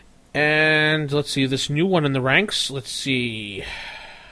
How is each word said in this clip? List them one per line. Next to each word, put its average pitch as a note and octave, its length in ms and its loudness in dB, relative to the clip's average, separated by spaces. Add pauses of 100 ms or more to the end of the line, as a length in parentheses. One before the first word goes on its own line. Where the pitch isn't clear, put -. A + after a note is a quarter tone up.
(360)
And D3+ 760 2
let's D3 200 0
see, C3+ 160 2
this C3 200 -2
new D3 200 2
one F3 180 4
in C#3 80 2
the C3+ 80 0
ranks, C#3+ 480 0
let's C3+ 220 -8
see. A2 720 -4 (680)